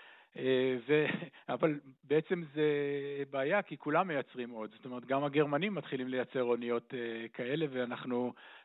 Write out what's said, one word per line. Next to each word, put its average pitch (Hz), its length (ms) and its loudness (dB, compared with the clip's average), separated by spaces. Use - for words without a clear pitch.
אה, 131 380 4
ו-, 151 180 4
<laughs> - 240 -8
אבל 147 260 2
בעצם 156 380 2
זה 151 140 4
בעיה, 147 320 2
כי - 140 -10
כולם 160 320 2
מייצרים 123 420 -4
עוד. 110 260 -8
זאת - 80 -16
אומרת, 123 200 -8
גם 135 200 2
הגרמנים 147 500 2
מתחילים 131 340 -4
לייצר 127 340 -2
אוניות, 120 520 0
אה, 117 380 -6
כאלה, 139 380 -2
ואנחנו 123 600 -2